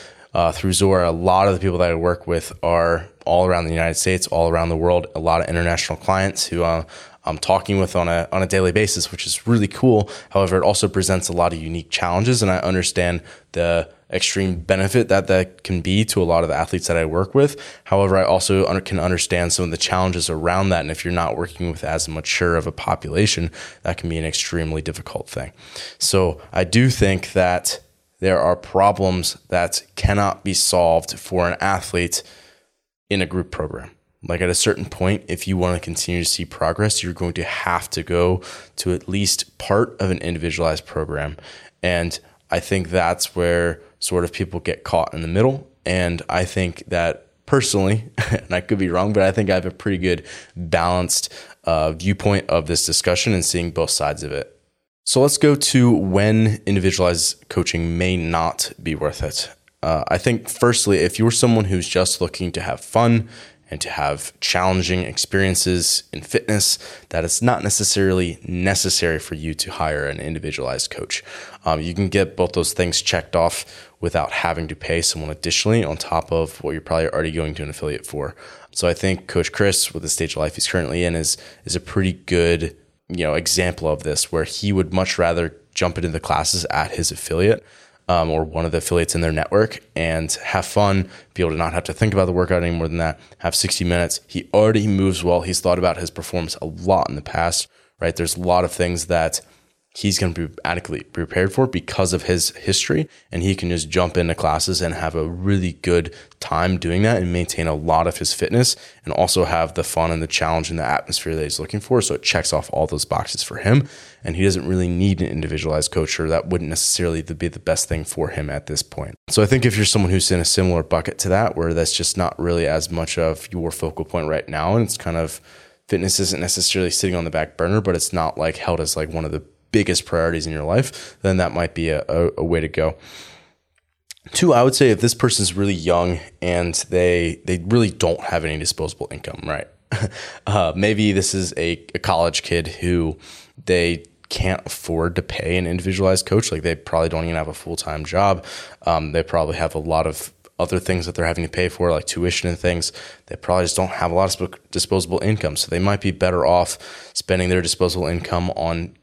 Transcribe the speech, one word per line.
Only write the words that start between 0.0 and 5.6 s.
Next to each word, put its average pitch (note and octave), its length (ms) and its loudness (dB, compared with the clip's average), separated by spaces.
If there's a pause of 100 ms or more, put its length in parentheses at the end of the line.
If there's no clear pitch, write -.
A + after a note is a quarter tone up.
uh, E2+ 160 4
through F#2 220 0
Zor, F#2+ 320 4
a E2+ 80 2
lot F#2 340 4
of G2 80 4
the E2+ 60 -2
people F2+ 180 0
that F2 120 4
I E2 40 0
work E2+ 320 -2
with E2+ 260 -2 (100)
are E2+ 440 2 (200)
all F2+ 200 4
around F2 200 2
the D#2+ 40 -2
United E2 240 0
States, F#2 340 0
all E2 200 2
around E2 220 2
the E2 60 0
world, F2 380 2
a D#2+ 60 -6
lot E2 220 2
of - 60 -6
international E2+ 500 -2